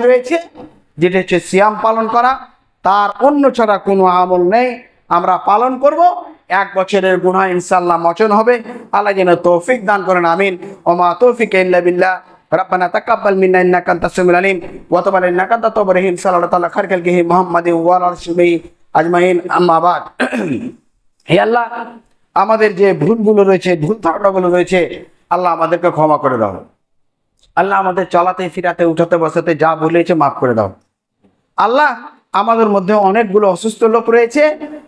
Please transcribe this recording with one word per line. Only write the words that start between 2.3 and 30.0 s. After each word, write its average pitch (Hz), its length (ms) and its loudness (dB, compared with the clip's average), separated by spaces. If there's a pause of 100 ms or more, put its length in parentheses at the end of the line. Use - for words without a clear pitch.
তার 202 420 0
অন্য 277 240 2
ছাড়া 220 280 0
কোনো 196 280 0
আমল 180 440 2
নেই। 247 180 2 (400)
আমরা 180 260 0 (120)
পালন 240 320 0
করব, 294 220 2 (480)
এক 190 260 -2
বছরের 185 460 0
গুনাহ 185 260 0
ইনশাআল্লাহ 180 500 0
মোচন 170 360 0
হবে। 220 220 2 (380)
আল্লাহ 208 200 0
যেন 185 240 2
তৌফিক 175 500 0
দান 202 160 0
করেন, 180 220 0
আমিন। 180 300 0 (320)
ওমা 175 220 2 (120)
তৌফিক 233 340 2
ইল্লা 185 260 2
বিল্লাহ। 180 340 0 (380)
ربنا 180 340 0
تقبل 202 500 -2
منا 185 240 2
إنك 180 280 0
أنت 180 160 -2
السميع 180 260 0
العليم 185 280 0 (320)
وتب 180 260 0
علينا 180 160 0
إنك 185 200 -2
أنت 226 120 -2
التواب 214 260 0
الرحيم। 185 260 0
صلى 180 200 -2
الله 175 100 0
تعالى 175 220 -2
خير 196 200 -4
خلقه 175 340 -2
محمد 175 460 0
وعلى 175 380 2
آله 175 100 -2
وصحبه 175 360 0 (420)
أجمعين، 175 420 2 (160)
أما 170 260 2
بعد। 170 240 0 (640)
<clears throat> - 640 -20
হে 175 100 4
আল্লাহ, 226 260 0 (680)
আমাদের 208 400 2
যে 196 160 4
ভুলগুলো 202 520 2
রয়েছে, 185 320 2
ভুল 160 240 -2
ধারণাগুলো 190 500 -2
রয়েছে, 175 300 0 (500)
আল্লাহ 175 220 0
আমাদেরকে 165 380 -2
ক্ষমা 151 280 2
করে 135 200 -2
দাও। 104 160 -2 (1000)
আল্লাহ 196 220 0
আমাদের 185 280 -2
চলাতে 180 420 -2
ফিরাতে 175 360 -4
উঠাতে 170 320 0
বসাতে 165 380 -2
যা 156 220 0
ভুল 156 180 -2
হয়েছে 170 200 2